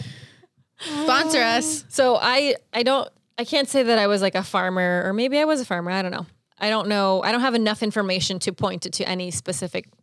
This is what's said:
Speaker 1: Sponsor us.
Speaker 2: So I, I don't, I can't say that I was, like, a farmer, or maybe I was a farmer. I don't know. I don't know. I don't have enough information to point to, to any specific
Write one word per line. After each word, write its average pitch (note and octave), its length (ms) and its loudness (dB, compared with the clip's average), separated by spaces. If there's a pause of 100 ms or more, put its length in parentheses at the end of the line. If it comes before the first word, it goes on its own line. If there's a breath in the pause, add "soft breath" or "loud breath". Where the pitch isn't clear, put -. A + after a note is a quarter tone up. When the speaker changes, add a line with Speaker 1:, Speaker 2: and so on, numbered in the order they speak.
(800 loud breath)
Speaker 1:
Sponsor D4+ 600 0
us. A#3 480 0
Speaker 2:
So B3+ 260 4
I, C4+ 400 2 (180)
I A#3 100 0
don't, B3+ 260 2 (280)
I A#3 60 -4
can't C#4 240 0
say C4+ 160 2
that A3+ 160 4
I G3+ 80 4
was, G3+ 140 2
like, F#3+ 140 0
a F#3 80 0
farmer, F3+ 640 0
or F#3+ 60 -2
maybe B3+ 260 0
I D4+ 60 4
was D#4 160 2
a B3 60 -4
farmer. F3 260 -4
I F#3+ 100 -2
don't F#3 100 -4
know. F3 140 -8 (360)
I G#3 80 0
don't G#3+ 200 0
know. G3 340 2
I G#3 80 2
don't A#3+ 100 2
have B3+ 140 0
enough G#3+ 280 0
information F#3+ 560 -2
to G3+ 120 -4
point F#3 300 -4
to, F3+ 80 -8
to - 180 -6
any F3+ 240 -6
specific - 540 -6 (180)